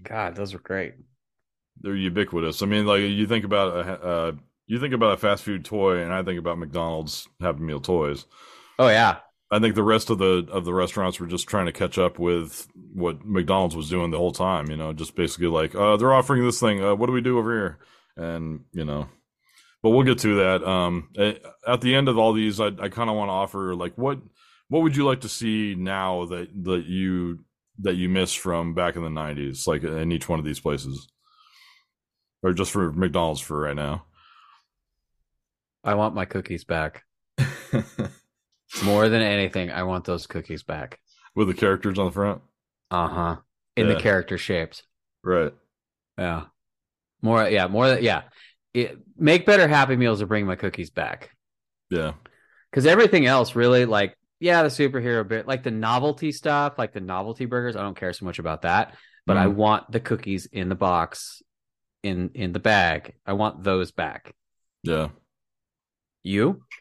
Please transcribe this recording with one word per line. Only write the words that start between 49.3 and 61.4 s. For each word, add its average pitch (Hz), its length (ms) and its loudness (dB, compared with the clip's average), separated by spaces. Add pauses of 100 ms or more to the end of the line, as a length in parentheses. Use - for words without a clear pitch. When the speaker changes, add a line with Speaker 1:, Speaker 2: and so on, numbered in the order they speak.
Speaker 1:
better 196 240 8
Happy 135 280 4
Meals 117 260 2
or 101 40 -4
bring 104 200 0
my 92 100 -2
cookies 87 340 -6
back. - 400 -8 (600)
Speaker 2:
Yeah. 80 240 -2 (580)
Speaker 1:
'Cause 135 140 2
everything 185 400 6
else 127 280 4
really, 123 300 6
like, 104 320 0 (240)
yeah, 170 220 4
the 151 80 4
superhero 123 560 0
bit, 110 200 -4
like, 131 160 -4
the 131 80 -4
novelty 127 640 0
stuff, 147 460 0
like, 117 140 -4
the 104 80 -10
novelty 98 440 -6
burgers, 120 320 -4
I 98 60 -6
don't 101 140 -8
care 90 160 -6
so - 120 -12
much 87 140 -8
about 80 240 -6
that, 90 340 0 (300)
but 95 100 4
I 90 100 6
Speaker 2:
Mm-hmm. 101 100 2
Speaker 1:
want 107 360 2
the 113 80 -2
cookies 98 460 -6
in 92 220 -6
the 95 60 -2
box, - 680 -2 (600)